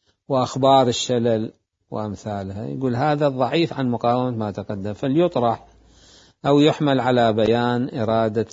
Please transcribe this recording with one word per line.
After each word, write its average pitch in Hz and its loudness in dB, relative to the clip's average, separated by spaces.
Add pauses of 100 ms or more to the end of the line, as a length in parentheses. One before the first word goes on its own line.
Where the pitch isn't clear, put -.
(280)
وأخبار 135 2
الشلل 117 0 (380)
وأمثالها. 101 -8
يقول 131 -4
هذا 147 0
ضعيف 139 0
عن 131 -2
مقاومة 120 0
ما 107 -4
تقدم، 101 -6
فليطرح 135 0 (800)
أو 143 4
يحمل 139 2
على 120 2
بيان 120 0
إرادة 113 0